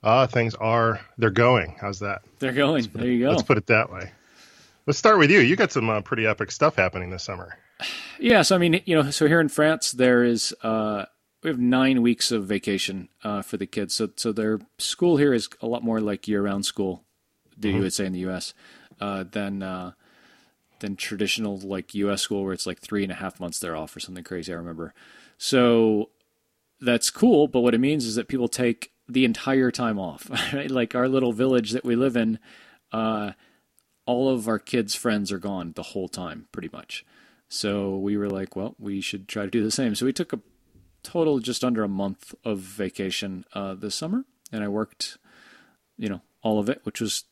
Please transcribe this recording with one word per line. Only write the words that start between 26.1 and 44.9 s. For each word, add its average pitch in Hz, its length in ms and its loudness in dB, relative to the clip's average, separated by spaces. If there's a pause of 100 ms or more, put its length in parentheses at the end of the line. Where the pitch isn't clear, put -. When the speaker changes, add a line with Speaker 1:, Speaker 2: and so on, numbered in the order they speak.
Speaker 2:
that's 120 300 0
cool, 170 380 6
but 127 120 0
what 120 140 4
it 117 60 4
means 139 240 2
is 113 100 -4
that 117 140 -4
people 127 200 -2
take - 440 -2 (160)
the 127 160 2
entire 127 480 0
time 113 260 -2
off, 90 320 -10
<laughs> 135 220 -4
right? 139 180 -6
Like, 127 240 -2
our 123 140 2
little 131 240 2
village 117 400 2
that 123 120 -4
we 120 120 2
live 123 200 2
in, 113 220 0 (540)
uh, 110 400 -4 (760)
all 123 220 2
of 123 180 0
our 110 140 0
kids' 113 340 -2
friends 104 380 -2
are 98 60 -6
gone 90 360 -8
the 104 80 -12
whole 92 260 -8
time, 78 440 -12
pretty 82 200 -12
much. - 320 -16 (440)
So 101 480 -4
we 101 200 -2
were 101 120 -2
like, 95 260 -6
"Well, 98 240 -8
we 101 220 -8
should 98 260 -10
try 107 180 -6
to 95 60 -8
do 110 140 0
the 110 60 0
same." 117 240 -2
So 123 120 -2
we 135 60 0
took 170 200 -4
a - 80 -6 (640)
total 156 380 0
just 117 240 -4
under 120 180 0
a 104 60 -2
month 98 460 -6 (100)
of 104 140 -4
vacation, 95 920 -8
uh, 98 220 -8
this 101 200 -10
summer, 208 300 -4 (280)
and 107 100 -6
I 104 60 -4
worked, - 500 -6 (800)